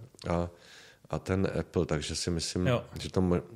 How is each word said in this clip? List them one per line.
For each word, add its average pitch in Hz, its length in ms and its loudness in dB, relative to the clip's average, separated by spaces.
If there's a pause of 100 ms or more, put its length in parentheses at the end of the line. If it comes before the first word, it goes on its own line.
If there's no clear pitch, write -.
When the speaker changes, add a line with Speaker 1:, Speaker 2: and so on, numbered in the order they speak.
(280)
Speaker 1:
a, 87 200 2 (640)
a 76 80 -2
ten 95 300 0 (120)
Apple, 82 260 0
takže 78 300 -2
si - 140 -2
myslím, 87 360 0
Speaker 2:
Jo. 120 180 2 (160)
Speaker 1:
že - 100 -6
to 98 120 2
mo-, 90 200 4 (140)